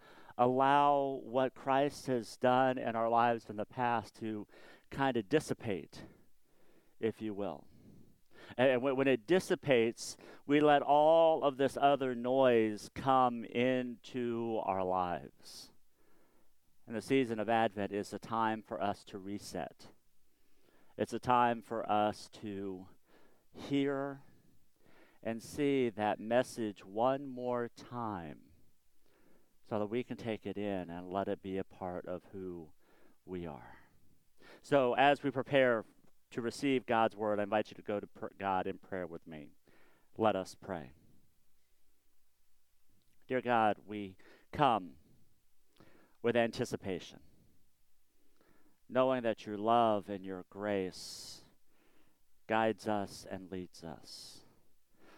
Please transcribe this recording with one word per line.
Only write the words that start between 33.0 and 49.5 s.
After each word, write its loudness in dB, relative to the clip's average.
we -8
are. -14
So 2
as 4
we -2
prepare 2
to -6
receive -2
God's 2
word, -2
I -2
invite 0
you -18
to -18
go -4
to -8
pr-, -12
God 0
in -6
prayer -8
with -14
me. -16
Let 2
us -6
pray. -10
Dear -2
God, 2
we -10
come 0
with 0
anticipation, -4
knowing 2
that -4
your -6